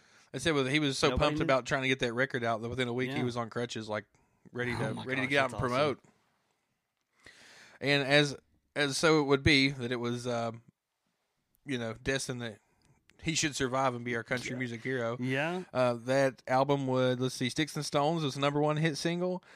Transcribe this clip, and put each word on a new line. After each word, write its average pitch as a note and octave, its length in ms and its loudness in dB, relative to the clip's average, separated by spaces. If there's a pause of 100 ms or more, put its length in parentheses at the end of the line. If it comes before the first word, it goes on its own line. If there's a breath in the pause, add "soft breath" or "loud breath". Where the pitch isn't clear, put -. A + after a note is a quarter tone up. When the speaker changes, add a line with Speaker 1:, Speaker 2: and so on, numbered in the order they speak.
(320 soft breath)
Speaker 1:
They C#3 80 -8
said E3 140 0
with, C3+ 140 2
he D3+ 120 2
was C#3 180 0
so D3+ 120 4
Speaker 2:
Nobody C3 160 0
Speaker 1:
pumped D3 120 0
Speaker 2:
knew. D3+ 60 0
Speaker 1:
about C3 220 2
trying C#3 160 0
to C3 60 -2
get C3 120 0
that A#2+ 140 -2
record B2+ 280 0
out A#2 200 0
that A#2 60 -6
within B2 200 -2
a A#2+ 40 -2
week B2+ 200 -2
he C3+ 60 -4
Speaker 2:
Yeah. B2 60 0
Speaker 1:
was A#2+ 120 -2
on A#2 120 -4
crutches, A2+ 400 -6
like, G#2+ 180 -4 (460)
ready B2 220 -4
to, A2 160 -2
Speaker 2:
Oh A2+ 40 -6
my A2+ 100 -10
Speaker 1:
ready C3 160 -2
to C3 60 -2
Speaker 2:
gosh, C3 40 -2
Speaker 1:
get C#3+ 80 4
out C3 140 2
Speaker 2:
that's A2 100 -6
Speaker 1:
and B2+ 80 0
promote. C3+ 280 0
Speaker 2:
awesome. - 140 -20 (1700 loud breath)
Speaker 1:
And C#3+ 280 2
as, C#3+ 260 4 (400)
as C#3 220 0
so D#3+ 240 6
it C#3+ 40 2
would C#3 180 4
be C#3 260 6
that B2+ 240 -4
it B2 80 -2
was, A#2+ 260 -2
um, A#2 360 -4 (1040)
you C3+ 120 -4
know, A2+ 240 -6
destined B2+ 400 -4
that A2 160 -10 (640)
he D#3+ 120 -2
should D3 200 0
survive C3 400 0
and A#2+ 100 -8
be A#2+ 120 -2
our A#2 80 -4
country B2 280 -4
Speaker 2:
Yeah. B2 60 -6
Speaker 1:
music A#2 240 -6
hero. B2 380 -2
Speaker 2:
Yeah. D3 420 -2 (100)
Speaker 1:
Uh, B2+ 220 2 (100)
that C3 440 0
album C#3 400 2
would, B2+ 320 2
let's B2+ 140 -2
see, B2+ 160 -2
Sticks - 260 -4
and D3+ 80 -4
Stones D#3 400 0
was C3 100 -2
the C#3 60 -6
number C#3+ 200 0
one D3+ 180 2
hit D#3 180 0
single, F3+ 460 -2 (140)